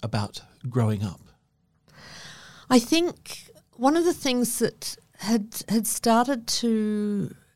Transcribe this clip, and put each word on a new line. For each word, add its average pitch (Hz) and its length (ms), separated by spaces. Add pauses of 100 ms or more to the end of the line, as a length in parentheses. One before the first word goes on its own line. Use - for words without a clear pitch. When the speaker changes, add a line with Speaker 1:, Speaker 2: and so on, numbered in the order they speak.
Speaker 1:
about 107 380 (280)
growing 110 340
up"? 92 180 (1500)
Speaker 2:
I 254 100
think - 720 (240)
one 269 220
of 339 80
the 349 80
things 247 460
that - 360 (220)
had, 214 500
had 214 200
started 233 580
to 208 880 (220)